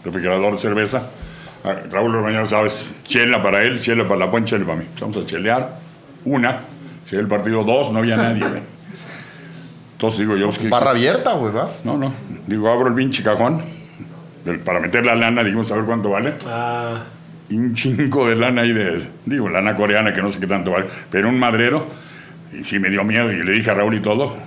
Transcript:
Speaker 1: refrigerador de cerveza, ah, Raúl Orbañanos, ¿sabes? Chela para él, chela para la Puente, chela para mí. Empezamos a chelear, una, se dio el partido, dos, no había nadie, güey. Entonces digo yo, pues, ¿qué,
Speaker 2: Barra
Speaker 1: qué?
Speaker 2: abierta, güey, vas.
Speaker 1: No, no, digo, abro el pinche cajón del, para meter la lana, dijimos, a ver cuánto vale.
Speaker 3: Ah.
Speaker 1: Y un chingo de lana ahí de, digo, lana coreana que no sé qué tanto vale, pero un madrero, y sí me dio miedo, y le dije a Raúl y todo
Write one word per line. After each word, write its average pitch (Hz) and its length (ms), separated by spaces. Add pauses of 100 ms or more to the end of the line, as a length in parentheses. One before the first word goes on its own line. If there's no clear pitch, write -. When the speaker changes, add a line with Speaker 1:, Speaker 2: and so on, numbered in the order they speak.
Speaker 1:
refrigerador 92 500
de 101 60
cerveza, 107 440 (600)
ah, 190 100 (180)
Raúl 113 240
Orbañanos, 110 340
¿sabes? 107 400 (160)
Chela 120 360
para 98 220
él, - 180
chela 117 260
para 98 120
la 92 120
Puente, 113 200
chela 101 140
para 82 140
mí. 82 60
Empezamos 107 320
a 87 80
chelear, 107 440 (560)
una, 131 340 (460)
se - 100
dio 104 60
el 110 60
partido, 104 360
dos, 117 280
no 110 80
había 113 180
nadie, 117 280
güey. - 160 (1300)
Entonces 110 260
digo 107 180
yo, 98 100
pues, 101 120
¿qué, 110 100
Speaker 2:
Barra 120 220
Speaker 1:
qué? 123 60
Speaker 2:
abierta, 175 360
güey, 117 200
vas. 143 300
Speaker 1:
No, 147 140
no, 135 160 (320)
digo, 107 260
abro 123 180
el 120 40
pinche 127 300
cajón 107 400 (840)
del, 85 140
para 90 200
meter 90 260
la 117 100
lana, 117 280
dijimos, 107 280
a 104 40
ver 107 100
cuánto 110 260
vale. 117 220 (140)
Speaker 3:
Ah. 117 520 (500)
Speaker 1:
Y 107 80
un 120 160
chingo 131 540
de 113 80
lana 120 260
ahí 117 120
de, 87 340 (180)
digo, 123 240
lana 98 260
coreana 104 380
que 95 80
no 101 80
sé 95 100
qué 95 80
tanto 92 240
vale, 92 140 (240)
pero 98 200
un 127 100
madrero, 120 480 (680)
y - 120
sí - 120
me 95 120
dio 98 160
miedo, 110 260
y 87 120
le 92 100
dije 110 180
a - 20
Raúl 104 220
y 101 60
todo 107 340 (120)